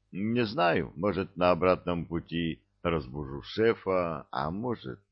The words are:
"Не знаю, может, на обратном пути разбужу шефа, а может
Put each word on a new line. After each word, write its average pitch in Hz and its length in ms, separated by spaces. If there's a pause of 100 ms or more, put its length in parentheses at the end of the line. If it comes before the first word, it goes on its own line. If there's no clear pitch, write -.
(120)
"Не 113 340
знаю, 120 500
может, 92 420
на 90 140
обратном 87 540
пути 82 560 (240)
разбужу 69 560
шефа, 92 880
а 73 200
может 101 480 (120)